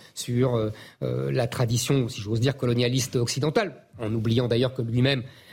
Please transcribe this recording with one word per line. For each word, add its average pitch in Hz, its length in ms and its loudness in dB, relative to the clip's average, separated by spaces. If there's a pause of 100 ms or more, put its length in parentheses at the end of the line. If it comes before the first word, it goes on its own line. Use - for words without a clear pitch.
(140)
sur, 123 420 2
euh, 110 140 0 (320)
euh, 131 280 -2
la 131 160 0
tradition, 120 600 0
si - 120 -10
j'ose 107 200 -2
dire, 135 160 2
colonialiste 123 600 0
occidentale, 147 680 0 (140)
en 107 140 -4
oubliant 113 360 0
d'ailleurs 120 260 0
que 127 80 -4
lui-même 123 400 2 (300)